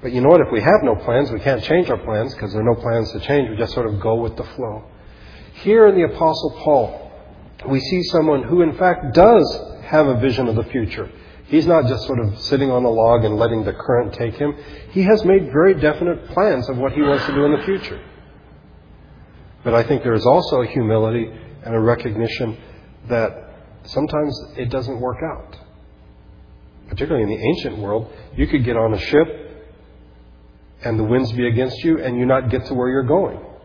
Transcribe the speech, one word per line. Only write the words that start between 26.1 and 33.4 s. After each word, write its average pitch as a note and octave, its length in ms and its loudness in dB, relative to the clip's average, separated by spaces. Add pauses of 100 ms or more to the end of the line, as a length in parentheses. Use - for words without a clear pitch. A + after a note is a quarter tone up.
Particularly C3+ 360 -4
in G2+ 60 -2
the A2 200 -6
ancient B2+ 280 -4
world, G#2+ 300 -6 (280)
you C3+ 120 0
could C#3 160 0
get A#2 120 -2
on A2+ 180 2
a G2+ 40 -2
ship D3+ 400 2 (1500)
and A2+ 140 -4
the A2 60 0
winds A#2 300 0
be B2 140 -2
against B2 360 -2
you D#3+ 160 0
and B2 180 -4
you B2 80 0
not C3 240 2
get B2 160 -2
to - 80 -8
where B2 160 -2
you're C3+ 140 0
going. D#3+ 360 0 (260)